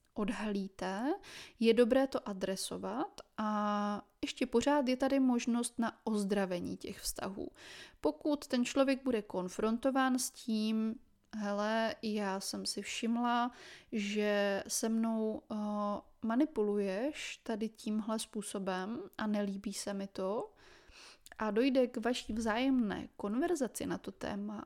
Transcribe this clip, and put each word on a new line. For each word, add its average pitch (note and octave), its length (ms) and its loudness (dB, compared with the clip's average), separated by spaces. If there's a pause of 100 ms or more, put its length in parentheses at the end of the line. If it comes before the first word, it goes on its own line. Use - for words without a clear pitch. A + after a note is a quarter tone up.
(140)
odhalíte, G3+ 1000 -2 (460)
je A3+ 140 8
dobré B3 320 6
to - 220 -4
adresovat F#3+ 920 -4 (160)
a G#3 680 0 (200)
ještě B3+ 240 -2
pořád C4 420 4
je B3+ 80 4
tady C4+ 240 2
možnost A#3+ 580 2
na A3+ 260 -2
ozdravení G3 720 0
těch - 240 -10
vztahů. - 500 -6 (500)
Pokud D4 460 0
ten B3 180 2
člověk C4+ 400 2
bude A3+ 180 0
konfrontován A#3+ 960 0
s - 120 -4
tím, A3 640 -2 (400)
„Hele, G#3+ 680 0
já G3+ 380 -2
jsem G3 260 -6
si - 160 -4
všimla, A#3+ 680 0 (420)
že G3+ 760 0
se - 200 -2
mnou, A3+ 540 0 (100)
eh, G#3+ 40 -4 (640)
manipuluješ A3 1200 0
tady A3 260 -2
tímhle G#3+ 500 -2
způsobem G3+ 840 -4 (160)
a G#3+ 80 -2
nelíbí G3+ 460 0
se G3+ 220 -6
mi G3 120 -6
to,“ G3+ 460 -4 (840)
a G#3+ 120 0
dojde B3+ 360 4
k B3 100 -4
vaší A#3 360 -2
vzájemné A3+ 840 2
konverzaci C4+ 720 0
na - 120 -2
to F#3+ 140 -10
téma G#3 540 -6